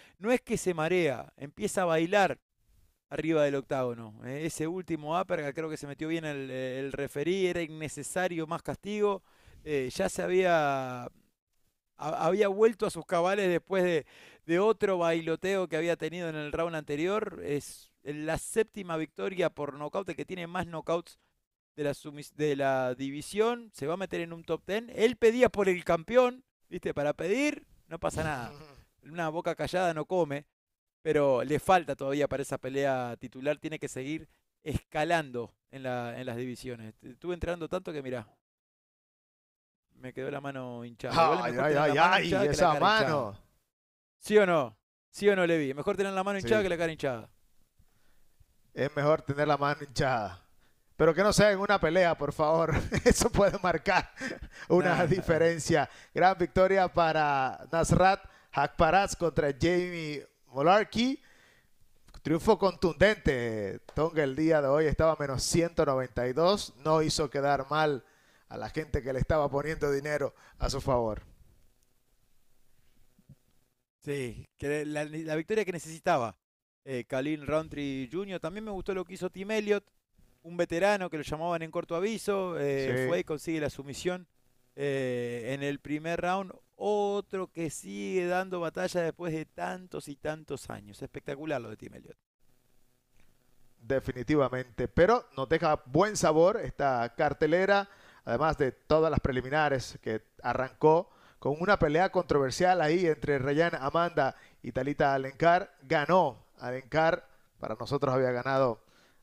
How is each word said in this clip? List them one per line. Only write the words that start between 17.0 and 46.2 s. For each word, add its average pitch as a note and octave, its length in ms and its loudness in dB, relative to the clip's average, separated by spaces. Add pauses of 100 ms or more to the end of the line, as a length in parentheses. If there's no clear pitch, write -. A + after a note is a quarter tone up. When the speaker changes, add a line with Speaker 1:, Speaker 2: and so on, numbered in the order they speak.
Speaker 1:
Es - 480 -6 (120)
la D3+ 340 -4
séptima G3 600 -4
victoria F3 520 -4
por C#3+ 240 -8
nocaut, D3+ 360 -8
el D#3+ 60 -8
que - 100 -8
tiene F3 220 -10
más F3 180 -6
knockouts E3+ 540 -6 (560)
de D3 80 -6
la C#3+ 80 0
sumis-, D3 420 -14
de D3 220 0
la C3 400 0
división. G3+ 800 -4
Se C#3 140 -8
va E3 80 -2
a - 20 -4
meter F3+ 240 -6
en E3+ 120 -10
un E3 100 -14
top D#3+ 220 -4
ten. A3+ 300 -6
Él A3+ 220 2
pedía A#3 320 6
por G3 200 0
el F3+ 140 0
campeón, B3 600 2 (260)
¿viste? E3+ 240 -6
Para D3 200 -2
pedir, C#4 520 -2 (220)
no E3 120 -12
pasa D#3 240 -4
nada. C3+ 300 -8 (260)
Speaker 2:
<laughs> - 240 -20
Speaker 1:
Una D#3+ 260 -6
boca E3 260 -4
callada F3 380 -2
no D3+ 120 -6
come, D3 400 -2 (560)
pero C#3+ 420 2
le D3 160 0
falta E3+ 360 2
todavía C#3 320 -2
para C3+ 160 -6
esa C3 140 -8
pelea C3 640 -2
titular. C3 380 -4
Tiene D#3 220 -10
que C#3+ 80 -6
seguir D3 400 -10 (360)
escalando D3+ 920 -4 (180)
en C3 120 -14
la, A#2+ 360 -6
en B2+ 60 -12
las A#2+ 100 -8
divisiones. A#2+ 640 -10
Estuve B2+ 320 -10
entrenando E3+ 360 -6
tanto F#3 240 -6
que, D3 80 -8
mirá, B2 260 -8 (1700)
me B2+ 160 -16
quedó C3 180 -8
la C#3 120 -8
mano B2+ 420 -10
hinchada. A#2+ 300 -10
Igual E3 260 4
es F3+ 60 -2
Speaker 2:
Ay, A#2+ 80 -2
Speaker 1:
mejor C3+ 120 0
Speaker 2:
ay, D3+ 80 2
Speaker 1:
tener - 20 2
la D3 80 4
Speaker 2:
ay, C#3+ 140 4
Speaker 1:
mano F3 180 6
Speaker 2:
ay, F3+ 100 2
Speaker 1:
hinchada F3 160 2
que D3 60 4
la D3 60 0
Speaker 2:
esa E3 120 4
Speaker 1:
cara D3+ 100 6
hinchada. G3+ 340 4
Speaker 2:
mano. A#2 340 -2 (760)
Speaker 1:
¿Sí G#3 180 2
o G3+ 80 8
no? D3+ 320 2 (320)
¿Sí G3+ 200 0
o G3+ 60 6
no, F3+ 120 4
Levi? D3+ 260 2
Mejor D3 220 -2
tener G3 180 -2
la F#3+ 100 0